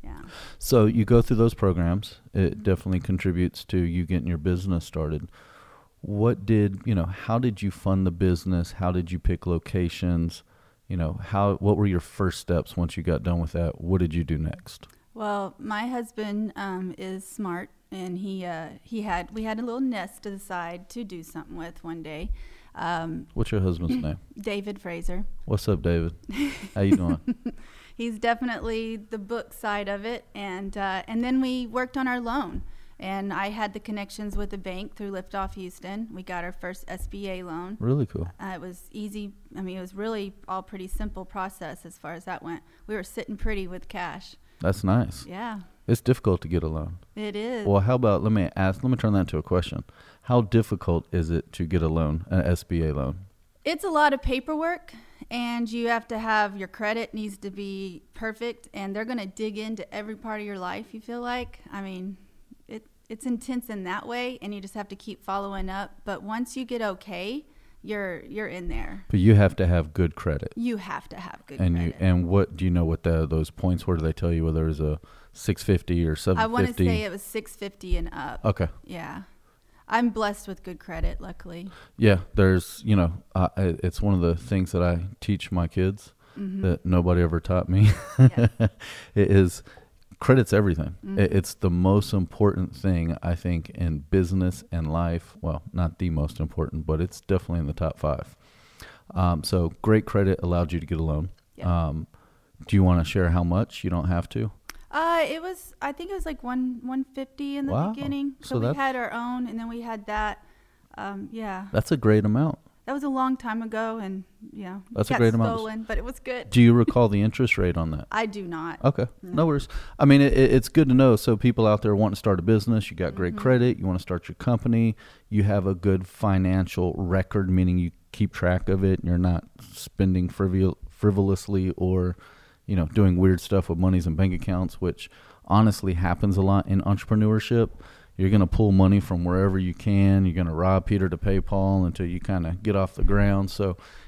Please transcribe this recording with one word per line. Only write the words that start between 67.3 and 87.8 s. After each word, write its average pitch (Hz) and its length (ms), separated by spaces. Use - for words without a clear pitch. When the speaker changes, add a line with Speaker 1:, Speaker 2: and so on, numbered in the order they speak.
Speaker 1:
you're, 196 420
you're 208 240
in 175 200
there. - 420
Speaker 2:
But 98 100
you 107 140
have 101 220
to 92 100
have 82 260
good 85 220
credit. - 420
Speaker 1:
You 233 220
have 180 320
to - 60
have - 300
good - 140
Speaker 2:
And 85 160
you, 85 140
Speaker 1:
credit. - 100
Speaker 2:
and 90 260
what, 92 300
do 85 80
you 92 60
know 85 160
what 80 160
the, 80 240
those 78 240
points 90 360
were? 90 120
Do 78 40
they 80 120
tell 85 180
you 82 140
whether 80 220
it's 76 120
a 76 180
six - 280
fifty 87 440
or 78 100
seven 92 220
fifty? 226 60
Speaker 1:
I - 20
wanna 233 260
say - 300
it 202 80
was 196 120
six - 340
fifty 185 420
and 170 140
up. 139 320
Speaker 2:
Okay. 95 240
Speaker 1:
Yeah. 175 380
I'm 240 220
blessed 208 400
with 185 140
good 180 160
credit, 165 420
luckily. 180 480
Speaker 2:
Yeah, 101 220
there's, 95 540
you 107 100
know, 85 160
uh, 92 200
I, 98 80
it's 90 160
one 101 140
of 87 80
the 85 120
things 90 380
that 90 100
I 87 180
teach - 320
my 85 160
kids 95 460
Speaker 1:
Mm-hmm. 190 240
Speaker 2:
that 90 240
nobody 87 340
ever 85 180
taught 90 300
me. 101 220